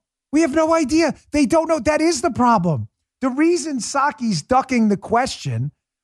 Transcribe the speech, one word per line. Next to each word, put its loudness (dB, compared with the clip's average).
We 2
have 0
no 2
idea. 0
They 2
don't 2
know. 0
That 0
is 0
the -2
problem. 0
The 0
reason 0
Psaki's -2
ducking 0
the 0
question -4